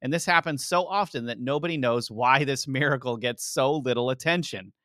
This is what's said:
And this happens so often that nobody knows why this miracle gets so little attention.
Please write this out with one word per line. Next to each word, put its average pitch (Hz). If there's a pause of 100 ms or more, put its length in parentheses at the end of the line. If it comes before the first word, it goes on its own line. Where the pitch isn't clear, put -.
And 131
this 165
happens 165
so 175
often 170
that 117
nobody 147
knows 120
why 123
this 135
miracle 131
gets 117
so 139
little 123
attention. 131 (120)